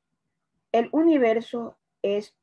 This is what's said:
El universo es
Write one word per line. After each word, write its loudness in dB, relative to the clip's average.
El 0
universo 0
es -4